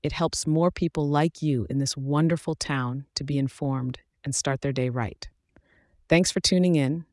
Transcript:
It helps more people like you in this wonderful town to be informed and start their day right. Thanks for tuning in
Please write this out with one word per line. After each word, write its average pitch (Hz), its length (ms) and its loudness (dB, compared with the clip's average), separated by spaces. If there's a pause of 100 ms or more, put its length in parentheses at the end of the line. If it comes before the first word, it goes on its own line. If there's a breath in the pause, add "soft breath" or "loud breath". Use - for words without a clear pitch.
It - 120 -2
helps - 340 -2
more 165 240 4
people 156 380 -2
like 147 320 2
you 135 280 0
in 135 100 0
this 139 180 -2
wonderful 156 580 2
town 131 500 -4 (100)
to 143 100 -6
be 143 120 -2
informed 131 640 -2 (240)
and 139 100 -4
start 139 280 -2
their 139 100 -2
day 127 180 0
right. 120 380 -6 (800 soft breath)
Thanks 175 240 4
for - 80 -2
tuning 180 360 4
in 151 380 0